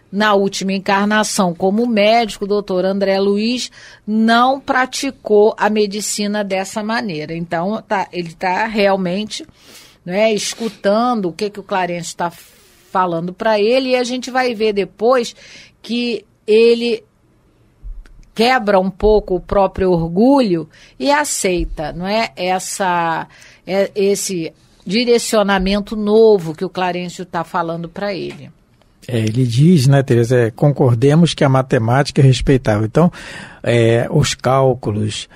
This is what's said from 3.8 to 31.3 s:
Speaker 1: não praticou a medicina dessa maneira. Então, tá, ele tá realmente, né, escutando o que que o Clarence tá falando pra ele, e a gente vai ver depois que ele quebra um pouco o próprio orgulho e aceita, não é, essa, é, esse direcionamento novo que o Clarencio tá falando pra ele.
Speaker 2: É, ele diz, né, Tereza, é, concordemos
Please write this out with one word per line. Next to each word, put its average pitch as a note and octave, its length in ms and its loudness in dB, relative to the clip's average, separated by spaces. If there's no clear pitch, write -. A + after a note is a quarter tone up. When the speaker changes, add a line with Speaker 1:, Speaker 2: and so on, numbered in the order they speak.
Speaker 1:
não A#3 520 2
praticou B3+ 1000 0
a G#3 120 0
medicina G#3 720 -2
dessa G3 380 -6
maneira. G3 540 -6
Então, E3+ 520 -4
tá, G3 240 -2
ele E3+ 220 -8
tá F#3 320 -2
realmente, G3 800 -2
né, G#3 300 0
escutando G#3+ 960 -2
o E3 40 -10
que G#3 160 -6
que G#3 100 -14
o F#3+ 40 -16
Clarence F3 520 -6
tá F3 160 -4
falando - 1040 -6
pra A3 260 0
ele, B3+ 300 2
e B3+ 60 2
a B3 80 0
gente B3 280 -8
vai B3+ 240 -2
ver G#3+ 180 0
depois A3 640 0
que A#3+ 440 -4
ele A#3 560 4
quebra G#3+ 460 2
um F#3+ 100 0
pouco G#3 460 0
o F3 40 -2
próprio F#3+ 520 0
orgulho F3+ 760 2
e C4+ 140 0
aceita, F3+ 800 -2
não F3 140 -8
é, A3 280 -2
essa, F3 920 -4
é, F#3+ 260 -2
esse G3 600 -2
direcionamento G3+ 1080 0
novo G#3 600 4
que F#3+ 100 -6
o E3+ 40 -8
Clarencio F3+ 560 -6
tá E3+ 180 -6
falando E3+ 460 -6
pra G3+ 240 -8
ele. C#3+ 360 -12
Speaker 2:
É, A#2 140 -4
ele A2 240 0
diz, C3+ 420 4
né, C#3 160 4
Tereza, A#2+ 320 2
é, A#2 160 2
concordemos C#3+ 840 2